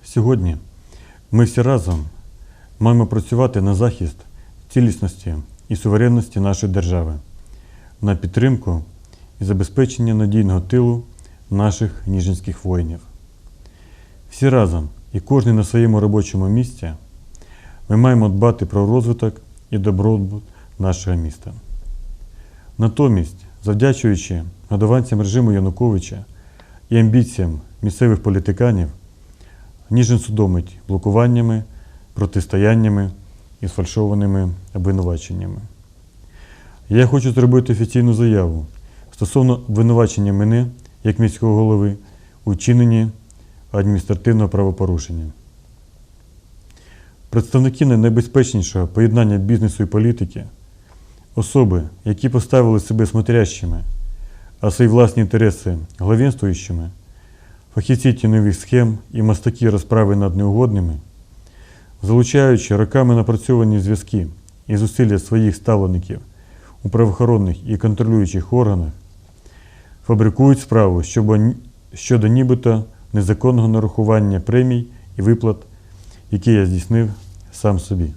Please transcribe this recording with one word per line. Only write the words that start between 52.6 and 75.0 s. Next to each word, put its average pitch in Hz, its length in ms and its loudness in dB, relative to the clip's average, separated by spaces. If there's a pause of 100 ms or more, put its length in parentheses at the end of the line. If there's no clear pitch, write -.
себе 110 260 0
смотрящими, 110 760 -2 (800)
а 104 100 0
свої 120 180 2
власні 117 340 4
інтереси 95 560 0 (200)
главенствуючими, 98 920 -2 (840)
фахівці 127 360 2
тіньових 107 440 2
схем 113 420 0 (140)
і 113 100 -4
мастаки 110 480 0
розправи 101 460 2
над 98 200 0
неугодними, 101 600 0 (1080)
залучаючи 120 760 2
роками 120 380 2
напрацьовані 110 680 0
зв'язки 98 460 -4 (400)
і 107 100 -4
зусилля 104 420 0
своїх 110 380 0
ставленників 92 600 -2 (640)
у 107 60 -6
правоохоронних 113 800 0
і 107 80 -2
контролюючих 107 760 0
органах, 98 400 0 (1120)
фабрикують 120 540 4
справу 95 420 2
щодо, 107 360 0 (560)
щодо 113 320 0
нібито 123 580 2 (280)
незаконного 110 560 2
нарахування 107 720 0
премій 120 460 0 (320)